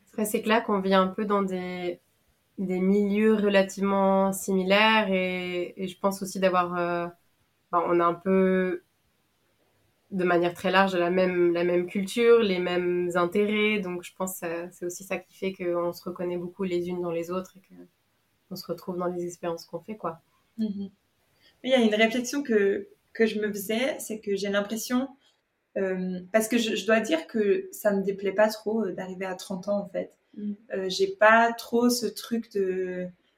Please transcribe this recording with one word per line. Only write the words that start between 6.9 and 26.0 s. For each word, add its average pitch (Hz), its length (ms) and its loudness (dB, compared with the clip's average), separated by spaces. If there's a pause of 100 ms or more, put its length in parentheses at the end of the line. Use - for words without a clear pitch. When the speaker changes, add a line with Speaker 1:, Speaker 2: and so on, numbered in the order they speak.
Speaker 1:
ben, 170 160 2
on 175 120 4
a 170 40 4
un 170 100 4
peu, 190 680 2 (1300)
de 180 140 -2
manière 175 300 2
très 185 180 -2
large, 190 240 4
la 175 140 2
même, 180 440 2
la 175 80 0
même 180 240 2
culture, 233 540 4
les 190 180 2
mêmes 180 560 0
intérêts. 208 640 2
Donc, 180 240 -6
je - 140 -16
pense 190 160 -6
que - 80 -12
ça, 170 320 -6
c'est - 120 -12
aussi 175 200 -8
ça 185 140 -6
qui - 180 -20
fait 190 160 -4
qu'on 175 400 -2
se - 100 -14
reconnaît 180 340 -6
beaucoup 180 280 -8
les 175 240 -2
unes 180 120 -4
dans 175 120 -4
les 170 180 -4
autres 185 260 -8
et 190 40 -20 (880)
qu'on 180 80 -12
se - 100 -14
retrouve 175 320 -8
dans 175 80 -2
les 175 180 -4
expériences 170 420 -8
qu'on 170 120 -12
fait, 214 180 -14
quoi. 165 240 -8 (380)
Speaker 2:
Mhm. 196 320 -6 (720)
Il 254 80 -4
y 262 40 4
a 247 40 6
une 214 160 4
réflexion 240 480 0
que, 202 460 0 (240)
que 226 140 2
je 208 120 -2
me 208 140 -4
faisais, 240 480 -4
c'est 214 180 -10
que 202 160 -6
j'ai 196 140 -4
l'impression, 220 600 -2 (680)
euh, 185 420 -4 (140)